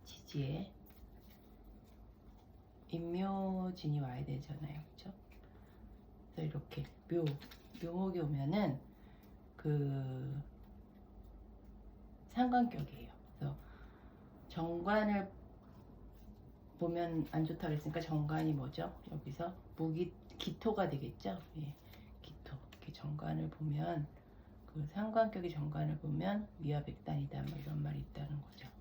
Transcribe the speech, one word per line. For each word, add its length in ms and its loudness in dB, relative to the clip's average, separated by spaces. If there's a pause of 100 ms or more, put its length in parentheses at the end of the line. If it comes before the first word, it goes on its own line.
지지에 640 -2 (2250)
임묘진이 1080 2
와야 240 -2
되잖아요. 560 -4 (100)
그쵸? 220 -10 (1200)
그래서 240 0
이렇게 260 -4 (240)
묘, 160 6 (580)
묘목이 380 2
오면은 580 6 (800)
그 840 2 (1900)
상관격이에요. 760 6 (280)
그래서 180 0 (920)
정관을 840 6 (1500)
보면 520 4
안 140 4
좋다 240 0
그랬으니까 320 2
정관이 520 4
뭐죠? 400 0 (180)
여기서 420 -2 (240)
무기-, 360 2 (260)
기토가 500 2
되겠죠? 520 -2 (180)
예, 140 -4 (500)
기토. 340 -10 (160)
이렇게 200 -12
정관을 580 0
보면 560 2 (680)
그 200 0
상관격의 580 4
정관을 480 2
보면 480 2 (120)
위화백단이다 840 0
뭐 160 -2
이런 240 0
말이 180 0
있다는 300 -4 (120)
거죠. 260 -12 (120)